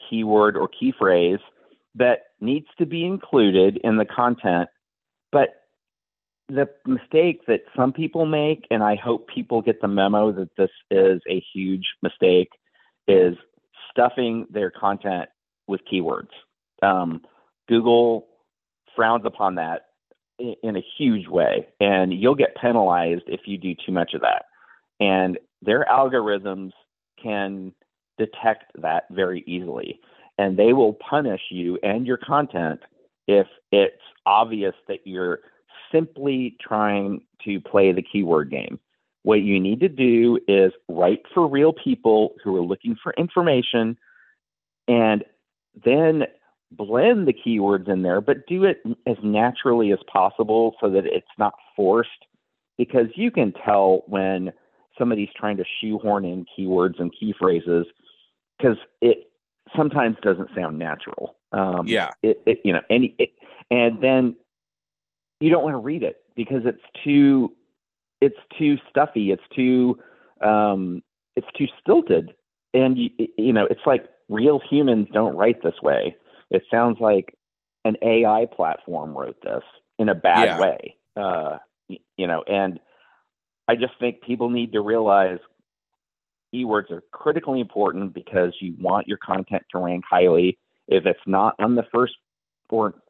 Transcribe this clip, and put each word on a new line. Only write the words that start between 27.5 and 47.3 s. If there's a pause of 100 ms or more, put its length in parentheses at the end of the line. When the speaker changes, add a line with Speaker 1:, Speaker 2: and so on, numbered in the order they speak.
Speaker 1:
detect (100)
that
very
easily, (380)
and
they
will
punish
you
and
your
content (460)
if (240)
it's (240)
obvious (120)
that
you're (520)
simply
trying (240)
to
play
the
keyword
game. (440)
What
you
need
to
do
is (160)
write (100)
for
real
people
who
are
looking
for
information, (920)
and (600)
then (480)
blend
the